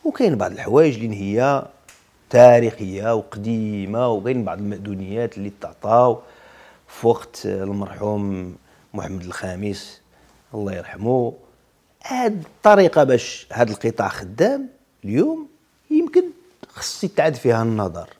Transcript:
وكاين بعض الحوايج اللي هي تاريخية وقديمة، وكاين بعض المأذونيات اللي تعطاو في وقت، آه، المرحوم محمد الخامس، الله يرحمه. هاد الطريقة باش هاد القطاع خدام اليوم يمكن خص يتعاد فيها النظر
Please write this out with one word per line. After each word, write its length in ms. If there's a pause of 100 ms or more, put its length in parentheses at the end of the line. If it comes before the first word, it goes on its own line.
وكاين 300
بعض 180
الحوايج 520
اللي 160
هي 420 (680)
تاريخية 840
وقديمة، 960
وكاين 360
بعض 140
المأذونيات 800
اللي 220
تعطاو 580 (720)
في 180
وقت، 400
آه، 180
المرحوم 880 (400)
محمد 300
الخامس، 760 (540)
الله 180
يرحمه. 600 (760)
هاد 380
الطريقة 600
باش 480
هاد 180
القطاع 380
خدام 600 (360)
اليوم 440 (420)
يمكن 320 (460)
خص 360
يتعاد 300
فيها 280
النظر 460 (120)